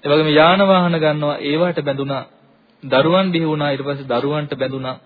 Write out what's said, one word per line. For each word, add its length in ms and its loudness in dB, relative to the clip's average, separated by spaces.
ඒ 40 -4
වගේම 220 2
යාන 320 4
වාහන 340 4
ගන්නවා 460 -2
ඒවට 380 -2
බැඳුනා. 440 -6
දරුවන් 480 2
බිහි 160 -2
වුණා 240 -2
ඊට 140 -4
පස්සේ 260 -6
දරුවන්ට 440 -2
බැඳුනා. 520 -6